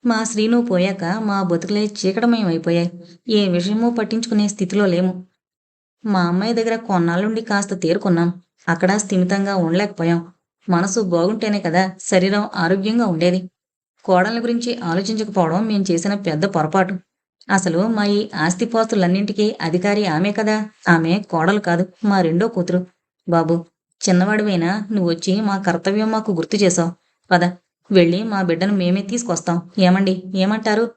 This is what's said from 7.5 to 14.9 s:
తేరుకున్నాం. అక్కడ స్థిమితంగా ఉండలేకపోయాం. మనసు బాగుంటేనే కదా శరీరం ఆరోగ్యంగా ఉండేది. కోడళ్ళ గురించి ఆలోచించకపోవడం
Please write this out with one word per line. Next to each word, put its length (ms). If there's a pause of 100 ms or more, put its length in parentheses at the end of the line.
తేరుకున్నాం. 580 (360)
అక్కడ 280
స్థిమితంగా 600
ఉండలేకపోయాం. 720 (400)
మనసు 320
బాగుంటేనే 600
కదా 400
శరీరం 540
ఆరోగ్యంగా 520
ఉండేది. 440 (540)
కోడళ్ళ 380
గురించి 360
ఆలోచించకపోవడం 880